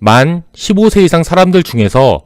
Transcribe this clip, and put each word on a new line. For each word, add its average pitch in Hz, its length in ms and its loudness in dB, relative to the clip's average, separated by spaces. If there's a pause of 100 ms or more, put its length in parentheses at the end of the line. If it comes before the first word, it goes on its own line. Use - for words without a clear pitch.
만 135 420 0 (120)
십오 214 360 0
세 196 140 2
이상 165 180 0
사람들 180 400 0
중에서 117 640 -2